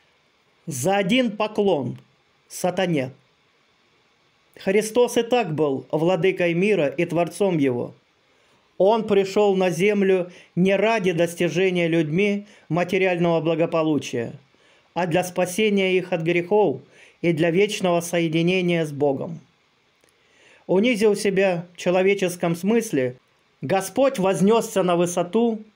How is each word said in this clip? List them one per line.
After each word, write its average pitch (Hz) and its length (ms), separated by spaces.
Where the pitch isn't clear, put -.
за 156 280
один 208 400
поклон 190 600
сатане. 175 640
Христос 214 600
и 233 60
так 233 300
был 139 380
владыкой 175 600
мира 180 340
и 156 180
творцом 170 520
его. 123 360
Он 214 280
пришёл 202 520
на 185 120
землю 185 600
не 190 220
ради 202 340
достижения 175 800
людьми 180 580
материального 175 720
благополучия, 156 920
а 175 140
для 175 160
спасения 185 680
их 180 180
от 170 100
грехов 170 600
и 170 100
для 165 180
вечного 180 520
соединения 170 840
с 151 80
Богом. 143 480
Унизив 208 500
себя 190 560
в - 40
человеческом 185 800
смысле, 190 580
Господь 190 580
вознёсся 196 640
на 180 140
высоту 190 640